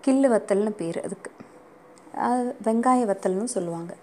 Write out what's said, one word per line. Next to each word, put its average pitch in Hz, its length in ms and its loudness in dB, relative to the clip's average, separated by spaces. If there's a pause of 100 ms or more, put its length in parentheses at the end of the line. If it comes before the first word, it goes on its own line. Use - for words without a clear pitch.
கிள்ளு 269 280 4
வத்தல்னு 202 340 0
பேரு 170 340 -6
அதுக்கு. - 280 -10 (840)
அது 247 480 -2
வெங்காய 240 420 2
வத்தல்னு 196 380 0
சொல்லுவாங்க. 170 600 -6